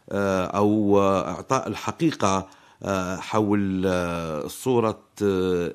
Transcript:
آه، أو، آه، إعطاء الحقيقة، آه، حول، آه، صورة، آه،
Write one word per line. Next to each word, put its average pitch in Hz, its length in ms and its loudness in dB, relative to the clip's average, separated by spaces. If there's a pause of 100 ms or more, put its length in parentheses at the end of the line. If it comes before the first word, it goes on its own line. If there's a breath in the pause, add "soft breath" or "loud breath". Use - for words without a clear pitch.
(120)
آه، 95 320 0
أو، 104 540 2
آه، 98 300 2
إعطاء 92 400 -4
الحقيقة، 104 800 -2 (360 soft breath)
آه، 92 320 -2
حول، 101 680 0
آه، 85 600 -2
صورة، 117 520 0 (240)
آه، 92 520 0